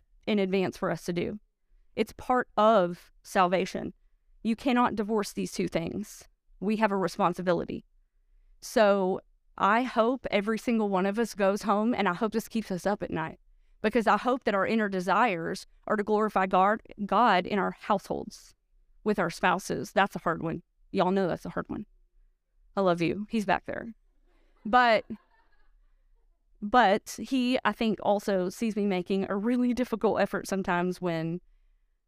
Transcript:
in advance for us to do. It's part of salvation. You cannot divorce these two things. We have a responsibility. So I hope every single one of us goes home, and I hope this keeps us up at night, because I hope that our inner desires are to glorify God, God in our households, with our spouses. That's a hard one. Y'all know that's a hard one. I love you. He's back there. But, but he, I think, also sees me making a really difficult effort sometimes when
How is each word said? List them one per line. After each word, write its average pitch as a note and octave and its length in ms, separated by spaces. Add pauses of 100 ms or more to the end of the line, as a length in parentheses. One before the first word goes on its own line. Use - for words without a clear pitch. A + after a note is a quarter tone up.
(260)
in G#3 140
advance F#3+ 380
for F3+ 120
us E3 160
to F3 80
do. F3 260 (560)
It's - 220
part B3 300 (100)
of G#3 540 (100)
salvation. F3+ 720 (480)
You A3 140
cannot A#3+ 400
divorce G#3 360
these F#3+ 200
two F3+ 160
things. - 580 (340)
We G#3 180
have G#3+ 140
a G3+ 60
responsibility. F3 880 (760)
So G3 600 (360)
I G#3+ 260
hope A#3+ 480
every G#3 260
single A3 320
one F#3+ 160
of G3+ 140
us A3+ 140
goes G3 280
home, G#3+ 320
and G3 160
I F3 40
hope G#3+ 200
this A3 140
keeps - 240
us F3+ 140
up G3+ 180
at - 80
night, D#3+ 280 (420)
because G#3+ 260
I G#3 100
hope B3 280
that G#3 100
our F#3+ 100
inner G#3+ 240
desires F#3 800 (180)
are G#3+ 120
to G#3 60
glorify G#3 420
God, F#3+ 360 (240)
God G3 400
in G3+ 140
our F#3 220
households, - 760 (480)
with G#3 160
our E3 100
spouses. F3 640
That's G3 240
a F3 40
hard E3 220
one. E3 220 (280)
Y'all F#3 200
know G3 160
that's D#3 180
a F3 40
hard - 180
one. - 180 (880)
I G3+ 60
love F3 200
you. F#3+ 280
He's G#3+ 160
back - 200
there. - 280 (720)
But, A#3 380 (1600)
but G#3+ 580
he, B3 460
I G#3 80
think, A3 280
also G3 480
sees A3 280
me G3+ 80
making F#3+ 440
a G3 60
really B3 380
difficult A3+ 480
effort - 260
sometimes F3+ 540
when E3 400 (680)